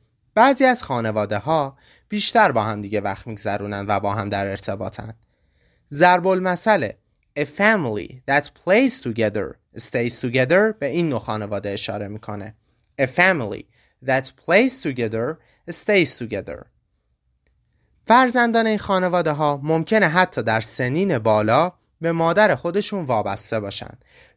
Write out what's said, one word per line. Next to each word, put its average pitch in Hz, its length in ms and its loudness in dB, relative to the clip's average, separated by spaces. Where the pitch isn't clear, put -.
بعضی 262 300 4
از 254 180 2
خانواده‌ها 117 920 -2
بیشتر 208 420 2
با 113 120 0
هم 107 180 -4
دیگه 101 200 -4
وقت 98 260 -8
می‌گذرونن 101 600 -6
و 101 120 0
با 101 140 -2
هم 104 160 -4
در 98 180 -2
ارتباطن. 104 640 -8
ضرب 175 360 4
المثل 185 600 2
A 147 60 -2
family 143 840 -2
that 143 160 2
plays 220 540 2
together 107 560 -4
stays 120 420 -2
together 135 600 2
به 147 60 -4
این 160 240 -2
نوع 123 100 -2
خانواده 104 500 -6
اشاره 101 380 -6
می‌کنه. 104 480 -12
A 135 40 2
family 139 580 0
that 131 200 0
plays 220 560 2
together 120 560 -4
stays 180 480 2
together. 101 460 -10
فرزندان 233 600 4
این 214 100 0
خانواده‌ها 165 840 0
ممکنه 160 440 2
حتی 170 360 0
در 110 180 0
سنین 139 580 0
بالا 110 520 2
به 165 100 -2
مادر 165 440 2
خودشون 185 500 -4
وابسته 107 540 -2
باشن. - 380 -8